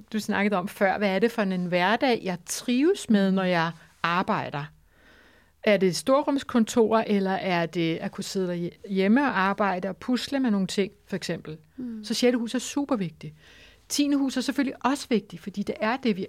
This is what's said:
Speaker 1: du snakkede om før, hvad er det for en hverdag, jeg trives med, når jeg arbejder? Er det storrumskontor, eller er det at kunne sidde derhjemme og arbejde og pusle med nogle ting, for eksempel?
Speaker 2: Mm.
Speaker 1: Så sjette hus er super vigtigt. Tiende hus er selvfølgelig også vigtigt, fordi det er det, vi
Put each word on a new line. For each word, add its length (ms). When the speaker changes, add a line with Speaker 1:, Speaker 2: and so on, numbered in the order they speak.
Speaker 1:
du 60
snakkede 360
om 120
før, 300
hvad 180
er 40
det 120
for 100
en 240
hverdag, 580
jeg 220
trives 640
med, 220
når 120
jeg 280
arbejder? 600
Er 140
det 180
storrumskontor, 1000
eller 240
er 340
det 320
at 140
kunne 120
sidde 240
derhjemme 760
og 160
arbejde 500
og 80
pusle 420
med 120
nogle 160
ting, 240
for 80
eksempel? 420
Speaker 2:
Mm. 260
Speaker 1:
Så 100
sjette 260
hus 160
er 40
super 360
vigtigt. 400
Tiende 280
hus 200
er 40
selvfølgelig 440
også 240
vigtigt, 320
fordi 220
det 160
er 180
det, 200
vi 120